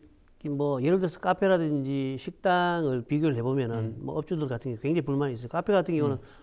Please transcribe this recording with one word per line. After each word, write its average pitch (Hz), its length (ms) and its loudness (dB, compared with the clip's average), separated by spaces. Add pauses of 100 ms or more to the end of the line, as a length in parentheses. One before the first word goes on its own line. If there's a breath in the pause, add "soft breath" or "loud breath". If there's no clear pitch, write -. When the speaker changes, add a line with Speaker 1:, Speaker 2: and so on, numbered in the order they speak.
(440)
Speaker 1:
뭐 143 380 0
예를 170 160 4
들어서 180 200 -2
카페라든지 151 1000 2
식당을 175 840 0
비교를 151 360 0
해보면은 120 400 0
Speaker 2:
음. 110 200 -4
Speaker 1:
뭐 147 200 -6
업주들 151 280 -2
같은 127 260 -4
경우 110 80 -8
굉장히 151 240 0
불만이 139 280 0
있어요. 117 160 -10
카페 175 240 -2
같은 175 240 2
경우는 147 220 0
Speaker 2:
음. - 40 -12 (200 loud breath)